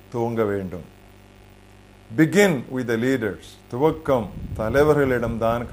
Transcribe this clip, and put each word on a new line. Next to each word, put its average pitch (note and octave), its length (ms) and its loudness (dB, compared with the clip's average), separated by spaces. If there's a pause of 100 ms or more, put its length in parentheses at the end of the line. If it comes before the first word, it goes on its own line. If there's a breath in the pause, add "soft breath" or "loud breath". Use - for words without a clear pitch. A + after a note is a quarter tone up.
(140)
துவங்க A#2 320 0
வேண்டும். F#2 380 -4 (1300)
Begin D#3+ 480 4 (120)
with A#2+ 120 -4
the A#2 60 0
leaders. A2+ 500 -2 (260)
துவக்கம் C3 580 0 (280)
தலைவர்களிடம்தான் A#2+ 1160 2